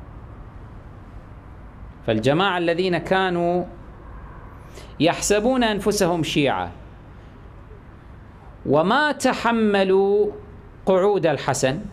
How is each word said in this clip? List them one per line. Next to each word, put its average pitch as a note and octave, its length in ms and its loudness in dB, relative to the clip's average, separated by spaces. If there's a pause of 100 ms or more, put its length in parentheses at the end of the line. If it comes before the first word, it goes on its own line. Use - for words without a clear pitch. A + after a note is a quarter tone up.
(2000)
فالجماعة D3 500 4
الذين F3 400 2
كانوا F3 680 2 (1400)
يحسبون G#3+ 640 4
أنفسهم G3 600 2
شيعة G2+ 480 0 (1900)
وما A3 460 4
تحملوا G#3 1160 2 (580)
قعود F#3 400 4
الحسن C#3 540 2 (140)